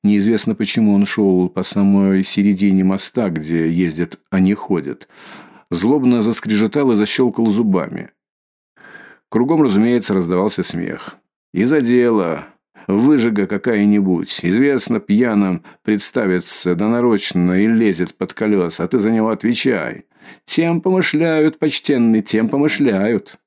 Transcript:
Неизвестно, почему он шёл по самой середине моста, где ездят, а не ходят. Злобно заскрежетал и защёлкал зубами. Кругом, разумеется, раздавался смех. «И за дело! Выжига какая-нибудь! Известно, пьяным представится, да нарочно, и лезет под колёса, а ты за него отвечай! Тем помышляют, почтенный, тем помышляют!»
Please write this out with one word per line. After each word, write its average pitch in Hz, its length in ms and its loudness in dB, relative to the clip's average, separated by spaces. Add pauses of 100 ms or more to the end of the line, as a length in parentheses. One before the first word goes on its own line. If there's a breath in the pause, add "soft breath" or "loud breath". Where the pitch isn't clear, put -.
Неизвестно, 104 540 2
почему 107 400 2
он 101 100 4
шёл 92 440 2
по 95 120 -6
самой 98 640 2
середине 98 600 2
моста, 95 460 -2
где 80 420 -2
ездят, 85 480 -2 (120)
а 95 80 0
не 95 160 4
ходят. 73 520 -6 (640 loud breath)
Злобно 120 540 2
заскрежетал 110 680 0
и 113 40 2
защёлкал 113 560 0
зубами. 98 580 -2 (1200 loud breath)
Кругом, 139 320 0
разумеется, 113 540 2
раздавался 92 480 -2
смех. - 540 -8 (360)
«И 92 100 0
за 143 180 2
дело! 113 680 0 (400 loud breath)
Выжига 110 600 2
какая-нибудь! 101 960 0
Известно, 120 560 0
пьяным 104 640 0 (200 loud breath)
представится, 95 920 -2
да 104 140 -2
нарочно, 101 720 0
и 110 40 2
лезет 104 480 0
под - 180 -10
колёса, 95 500 -2
а 92 40 -6
ты 127 120 0
за 107 120 0
него 113 180 0
отвечай! 110 760 -4 (400 loud breath)
Тем 170 360 -2
помышляют, 165 800 0
почтенный, 120 640 0
тем 110 280 -2
помышляют!» 120 960 -2